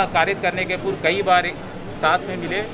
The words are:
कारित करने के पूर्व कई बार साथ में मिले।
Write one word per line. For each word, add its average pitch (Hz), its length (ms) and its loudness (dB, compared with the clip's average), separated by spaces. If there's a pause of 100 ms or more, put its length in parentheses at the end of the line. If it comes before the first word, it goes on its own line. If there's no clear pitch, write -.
कारित 180 360 2
करने 185 240 0
के 180 120 -2
पूर्व 185 260 -2
कई 180 180 2
बार 180 260 4 (540)
साथ 165 260 4
में 185 100 -6
मिले। 175 240 -4 (120)